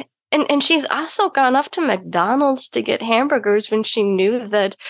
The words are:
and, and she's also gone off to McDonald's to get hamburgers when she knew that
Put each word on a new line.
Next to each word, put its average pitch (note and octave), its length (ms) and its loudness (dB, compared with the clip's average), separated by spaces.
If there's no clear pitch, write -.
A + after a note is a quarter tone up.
and, D4 180 2
and C#4+ 140 2
she's D4+ 220 2
also D#4+ 440 -2
gone C4 280 2
off D4 140 -2
to F4+ 100 -4
McDonald's A3 880 0
to A#3+ 120 -2
get A3 200 -2
hamburgers A3+ 680 0
when A3 140 0
she G#3+ 200 -2
knew G3+ 440 0
that G3+ 300 0